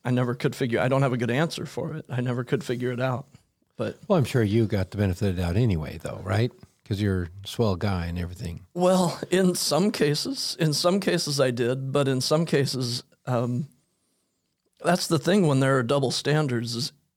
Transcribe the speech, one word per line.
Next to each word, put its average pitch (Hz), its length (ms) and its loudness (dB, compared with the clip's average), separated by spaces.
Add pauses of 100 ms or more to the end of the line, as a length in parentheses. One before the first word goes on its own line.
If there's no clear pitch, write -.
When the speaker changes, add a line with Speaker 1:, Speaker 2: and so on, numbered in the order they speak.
Speaker 1:
I 131 80 -2
never 123 240 2
could 123 200 -2
figure, 117 240 0
I 107 80 2
don't 135 140 2
have 135 120 2
a 127 40 0
good 117 140 -2
answer 151 340 -2
for 135 300 -8
it. 156 140 -10
I 123 120 -4
never 123 240 -2
could - 180 -2
figure 123 280 -4
it 117 100 -6
out. 131 260 -4 (500)
But - 200 -6 (100)
Speaker 2:
Well, 196 100 4
I'm 139 80 6
sure 123 180 2
you 107 220 4
got 98 260 -2
the 101 60 -8
benefit 98 320 0
of 90 80 -2
the 92 40 -2
doubt 87 160 0
anyway, 80 440 0
though, - 220 -8
right? 104 280 0 (340)
'Cause 101 160 -4
you're 95 220 2
a 92 240 -12
swell 107 280 0
guy 90 320 -2
and 85 120 -4
everything. 87 540 -8
Speaker 1:
Well, 180 460 2 (100)
in 180 260 2
some 175 360 0
cases, 151 680 -2
in 156 140 2
some 175 280 2
cases 165 380 -2
I 131 120 4
did, 131 420 -2
but 143 140 2
in 131 140 2
some 156 240 2
cases, 131 580 -2 (220)
um, 123 420 -2 (1160)
that's 175 240 0
the 160 120 2
thing 180 280 4
when 135 120 4
there 135 180 4
are 127 60 2
double 135 280 2
standards 127 640 0
is 135 180 -6 (240)